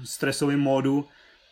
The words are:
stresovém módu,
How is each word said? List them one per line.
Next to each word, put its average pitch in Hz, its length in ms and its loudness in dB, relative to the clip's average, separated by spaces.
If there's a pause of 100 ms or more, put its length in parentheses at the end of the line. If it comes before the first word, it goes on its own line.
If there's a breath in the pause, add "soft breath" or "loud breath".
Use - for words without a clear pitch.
stresovém 143 560 -2
módu, 135 480 2 (420 soft breath)